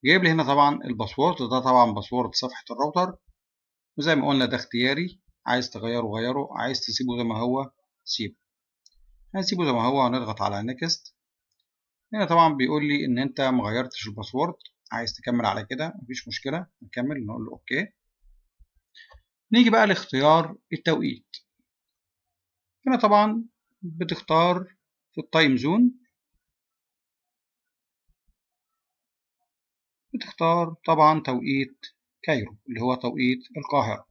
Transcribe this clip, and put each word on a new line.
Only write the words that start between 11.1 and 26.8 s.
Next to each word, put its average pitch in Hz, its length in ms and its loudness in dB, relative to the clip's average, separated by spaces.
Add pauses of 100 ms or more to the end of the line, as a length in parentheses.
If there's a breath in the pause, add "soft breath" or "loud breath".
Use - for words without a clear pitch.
هنا 208 100 -2
طبعا 165 300 4
بيقول 147 300 0
لي 147 200 0
ان 123 140 0
انت 135 220 -4
ما 127 240 2
غيرتش 117 420 -4
الباسورد، 127 480 -6 (380)
عايز 113 220 -6
تكمل 120 320 -2
على 104 200 -2
كده 151 260 -8 (100)
مفيش 127 260 -14
مشكلة، 147 380 -8 (160)
نكمل 123 440 -6
نقول 113 180 -8
له - 80 -12
اوكي. - 400 -6 (1600 loud breath)
نيجي 226 180 6
بقى 220 160 6
لاختيار 160 680 2 (160)
التوقيت. - 640 -2 (1500)
هنا 262 100 2
طبعا 214 480 4 (380)
بتختار 170 800 0 (480)
في - 80 -10
التايم 151 360 2
زون، 202 440 0 (4000)